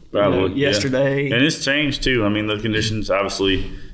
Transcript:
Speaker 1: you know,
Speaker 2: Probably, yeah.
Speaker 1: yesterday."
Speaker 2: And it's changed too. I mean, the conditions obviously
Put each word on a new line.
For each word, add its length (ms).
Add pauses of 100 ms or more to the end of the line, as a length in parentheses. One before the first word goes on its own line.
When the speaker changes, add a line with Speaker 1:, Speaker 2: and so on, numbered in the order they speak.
(140)
Speaker 1:
you 60
know, 100
Speaker 2:
Probably, 320
yeah. 60
Speaker 1:
yesterday." 640
Speaker 2:
And 120
it's 220
changed 380
too. 220
I 40
mean, 160
the 140
conditions 500
obviously 560 (280)